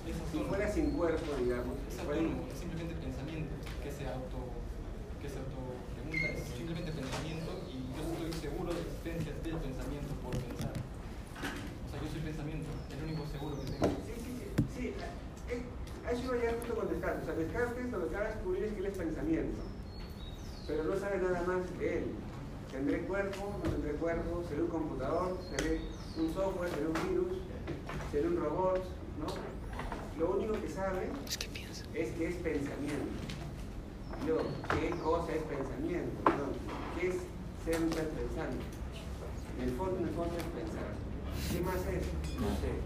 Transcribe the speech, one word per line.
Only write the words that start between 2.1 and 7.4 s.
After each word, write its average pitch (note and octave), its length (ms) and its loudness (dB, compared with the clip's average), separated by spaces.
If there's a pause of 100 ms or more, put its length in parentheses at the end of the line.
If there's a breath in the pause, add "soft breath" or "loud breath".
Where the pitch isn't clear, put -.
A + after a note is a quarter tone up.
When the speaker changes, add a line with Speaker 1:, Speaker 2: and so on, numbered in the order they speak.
Speaker 1:
autónomo, B2+ 320 2
es - 80 -4
simplemente D#3+ 400 -2
pensamiento D3 540 -2 (280)
que C#3 80 -4
se C#3 160 -4
auto, B2+ 460 -4 (720)
que - 100 -4
se C3 80 -4
auto B2+ 160 -4 (400)
pregunta, D3+ 300 0 (100)
es - 160 -2
simplemente E3 400 -2
pensamiento D#3+ 580 -2 (220)